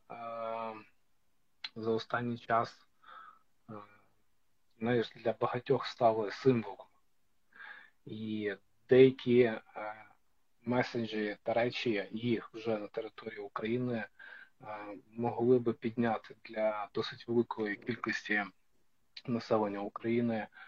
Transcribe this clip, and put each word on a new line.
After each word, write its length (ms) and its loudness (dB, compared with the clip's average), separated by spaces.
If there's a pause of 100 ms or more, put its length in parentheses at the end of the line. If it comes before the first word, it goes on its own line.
а, 680 -8 (1000)
за 160 -2
останній 460 -2
час, 500 -2 (800)
а, 60 -12 (1080)
знаєш, 360 0
для 180 0
багатьох 540 0
стали 440 2
символом. 560 2 (1160)
І 480 -4 (360)
деякі, 560 10
а, 480 -6 (680)
меседжі 840 -2
та 100 0
речі 580 0
їх 420 -2
вже 240 -2
на 100 -8
території 520 -10
України, 640 -4 (560)
а, 320 -12 (180)
могли 480 2
би 140 -2
підняти 640 -4 (100)
для 480 -2
досить 340 -6
великої 480 0
кількості 680 -4 (840)
населення 520 0
України 680 -2 (200)